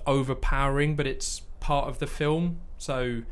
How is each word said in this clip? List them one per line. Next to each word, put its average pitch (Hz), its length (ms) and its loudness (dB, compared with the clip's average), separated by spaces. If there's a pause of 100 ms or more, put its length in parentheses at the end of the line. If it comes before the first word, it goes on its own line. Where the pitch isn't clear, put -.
overpowering, 139 880 2
but 143 100 0
it's - 360 -4 (180)
part 143 280 2
of 131 120 -6
the 143 80 -2
film. 165 500 0 (180)
So 123 560 -2